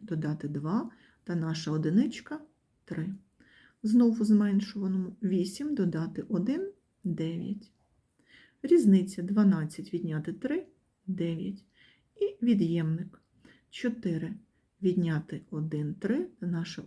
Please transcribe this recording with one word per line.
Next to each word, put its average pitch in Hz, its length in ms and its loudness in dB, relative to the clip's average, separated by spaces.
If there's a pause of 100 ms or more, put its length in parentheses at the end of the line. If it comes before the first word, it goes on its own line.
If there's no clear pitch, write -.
додати 151 460 -4
два, 156 420 -2 (340)
та 175 120 -4
наша 160 340 -4
одиничка — 180 720 0 (440)
три. 165 300 -6 (680)
Знову 226 420 4
зменшуваному: 202 960 2
вісім 196 520 -2
додати 165 480 -2
один — 269 500 -2 (320)
дев'ять. 170 680 -4 (920)
Різниця: 208 600 6
дванадцять 185 720 2
відняти 160 380 -4
три — 294 340 -4 (400)
дев'ять. 175 580 -4 (560)
І 403 240 -2
від'ємник: 170 800 2 (480)
чотири 185 640 -4 (480)
відняти 165 580 0 (100)
один — 156 500 -4
три, 254 240 -2
та - 220 -12
наша 170 400 -6